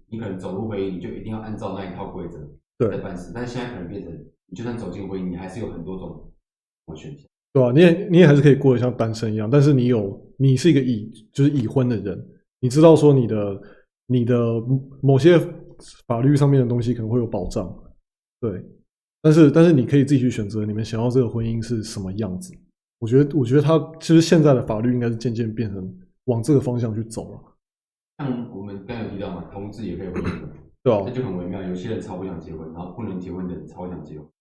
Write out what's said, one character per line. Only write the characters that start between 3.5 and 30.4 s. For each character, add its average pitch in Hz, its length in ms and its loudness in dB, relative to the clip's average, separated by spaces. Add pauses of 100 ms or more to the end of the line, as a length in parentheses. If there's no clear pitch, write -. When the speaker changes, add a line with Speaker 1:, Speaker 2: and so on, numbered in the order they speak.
Speaker 1:
在 123 140 -12
可 95 60 -14
能 82 80 -12
变 101 160 -12
成， 82 80 -14 (340)
你 - 100 -16
就 117 60 -12
算 117 160 -8
走 90 140 -12
进 95 160 -12
婚 95 120 -8
姻， 90 80 -6
你 87 60 -8
还 92 140 -12
是 117 100 -14
有 98 140 -8
很 82 120 -12
多 92 140 -10
种 78 340 -16 (640)
选 147 240 -18
项。 - 80 -20 (260)
Speaker 2:
对 135 120 4
啊， 120 80 2
你 147 80 6
也， 180 320 4
你 165 60 6
也 180 100 10
还 143 40 8
是 143 80 6
可 147 80 6
以 135 60 8
过 139 200 4
得 113 60 0
像 123 160 -2
单 113 160 -2
身 107 200 -4
一 107 40 -4
样， 107 140 -4
但 143 100 4
是 147 140 6
你 123 120 2
有， 104 380 -2 (140)
你 135 180 4
是 170 140 4
一 - 20 6
个 139 80 4
已， 113 300 -2 (220)
就 139 100 0
是 143 80 4
已 131 160 0
婚 123 220 0
的 117 80 -2
人， 98 280 -8 (360)
你 127 80 0
知 135 120 2
道 165 140 10
说 147 180 6
你 131 140 4
的， 101 340 -4 (460)
你 123 200 0
的 117 340 0 (400)
某 135 180 4
些 165 200 8 (680)
法 117 140 -2
律 139 160 4
上 143 120 4
面 139 120 4
的 123 60 2
东 120 160 -2
西 120 100 -2
可 113 80 -4
能 110 80 -6
会 123 100 0
有 117 80 0
保 98 220 -6
障， 92 260 -6 (680)
对。 101 220 -6 (600)
但 156 100 6
是， 151 180 8
但 165 140 6
是 175 80 6
你 123 140 4
可 139 100 0
以 139 80 6
自 143 100 2
己 127 60 4
去 123 100 2
选 110 180 -4
择 107 180 -4
你 104 60 -4
们 110 120 -4
想 110 160 -6
要 120 80 0
这 127 120 2
个 117 80 0
婚 113 180 -4
姻 113 160 -4
是 110 200 -4
什 - 180 -10
么 95 140 -8
样 95 240 -6
子。 - 140 -14 (500)
我 113 60 -4
觉 135 160 6
得， 147 120 -2
我 135 80 2
觉 123 120 2
得 147 40 6
他 156 160 4 (220)
其 - 160 2
实 165 80 8
现 165 180 4
在 147 140 6
的 117 100 2
法 107 140 -4
律 123 160 0
应 123 60 -2
该 120 80 0
是 117 80 -2
渐 117 180 -4
渐 110 180 -4
变 110 200 -4
成 92 200 -10 (340)
往 117 140 0
这 147 140 2
个 131 60 4
方 120 180 -4
向 113 160 -4
去 110 80 -6
走 101 300 -12
了。 117 100 -20 (760)
Speaker 1:
像 120 380 -6
我 98 60 -10
们 98 240 -14
刚 117 160 -10
有 98 80 -8
提 95 80 -10
到 95 160 -8
嘛， 85 80 -12 (100)
同 101 200 -12
志 110 140 -12
也 85 100 -8
可 95 80 -10
以 - 20 -10
婚 90 160 -8
姻 87 200 -8